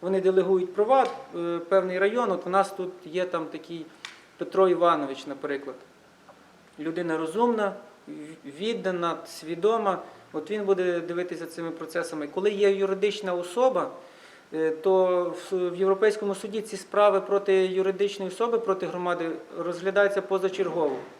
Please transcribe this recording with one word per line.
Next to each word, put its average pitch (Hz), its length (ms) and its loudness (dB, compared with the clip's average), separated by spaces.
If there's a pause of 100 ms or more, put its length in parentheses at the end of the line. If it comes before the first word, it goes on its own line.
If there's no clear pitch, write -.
Вони 185 200 0
делегують 185 540 4
права, 247 320 4 (300)
е, 170 220 -4 (100)
певний 185 300 2
район. 214 320 2
От - 160 -4
у 180 40 -6
нас 190 220 2
тут 180 200 -8 (120)
є 180 200 -4
там 170 220 -4
такий 160 400 -12 (500)
Петро 185 320 2
Іванович, 165 580 2
наприклад. 139 500 -8 (1000)
Людина 160 400 -2
розумна, 208 540 2 (360)
в-, 147 40 -12 (480)
віддана, 180 560 -2 (100)
свідома. 190 720 0 (340)
От 156 180 -6
він 208 140 -4
буде 180 360 2
дивитися 170 460 -6
цими 165 240 -8
процесами. 160 560 -6
Коли 185 240 0
є 202 200 4
юридична 196 640 0
особа, 175 560 0 (640)
е, 160 160 0
то 180 540 4
в 170 140 -6
с-, 180 320 -2
в 175 60 -8
Європейському 196 580 2
суді 208 260 -8
ці 202 160 -10
справи 202 440 4
проти 196 460 4
юридичної 190 640 0
особи, 226 280 0
проти 190 280 -2
громади 170 440 -2 (280)
розглядаються 190 640 0
позачергово. 180 720 0 (240)